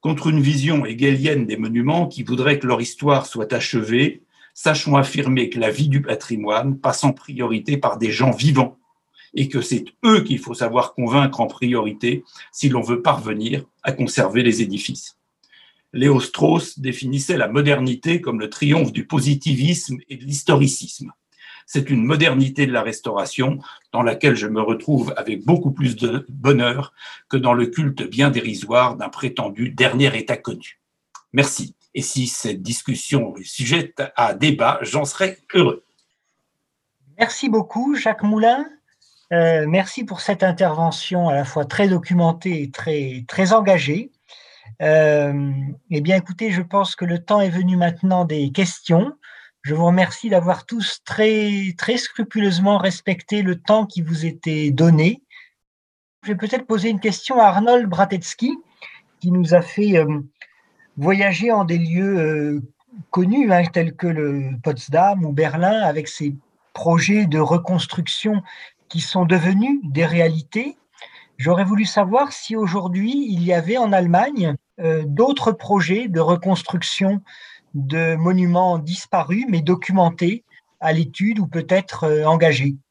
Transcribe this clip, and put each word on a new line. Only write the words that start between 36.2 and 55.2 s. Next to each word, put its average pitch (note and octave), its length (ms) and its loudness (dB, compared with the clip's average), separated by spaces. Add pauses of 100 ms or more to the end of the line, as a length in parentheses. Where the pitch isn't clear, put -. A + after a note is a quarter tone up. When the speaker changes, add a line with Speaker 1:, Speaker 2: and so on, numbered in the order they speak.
Speaker 2:
Merci A#3 300 -2
beaucoup, A3+ 440 0
Jacques A3 300 -2
Moulin. A3 420 2 (680)
Euh, E3 360 2
merci F#3+ 380 -2
pour F#3+ 160 -10
cette G3+ 200 -2
intervention F3 880 0
à C#3 60 2
la C#3 100 0
fois D3 200 -4
très G3+ 220 0
documentée E3+ 760 0
et C#3 80 -10
très, C3+ 560 -6
très F#3+ 260 0
engagée. F#3+ 580 2 (720)
Euh, D3 720 2 (400)
eh D3 100 -2
bien, F3+ 160 2
écoutez, F#3 320 -4
je F3+ 140 -2
pense F#3+ 320 -2
que F3+ 100 -6
le E3+ 180 -4
temps G#3 180 2
est F#3+ 100 0
venu F3+ 260 0
maintenant F3 480 2
des D3+ 260 -2
questions. F#3 600 0 (480)
Je D3 140 -4
vous E3 100 2
remercie F3+ 440 2
d'avoir F3+ 360 2
tous - 380 -6
très, G#3 760 0
très B3 200 -2
scrupuleusement G3+ 800 0
respecté F#3+ 640 -2
le F3+ 180 -2
temps G#3+ 260 2
qui F#3 160 -6
vous D#3+ 240 -2
était D#3 460 -2
donné. D#3+ 500 4 (1040)